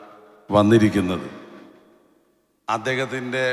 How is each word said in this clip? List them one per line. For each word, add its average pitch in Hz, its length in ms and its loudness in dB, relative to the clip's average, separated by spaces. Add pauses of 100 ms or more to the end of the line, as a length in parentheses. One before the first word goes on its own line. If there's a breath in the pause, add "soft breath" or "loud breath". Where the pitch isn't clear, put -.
(500)
വന്നിരിക്കുന്നത്. 101 760 2 (1400)
അദ്ദേഹത്തിൻ്റെ 127 760 -4 (120)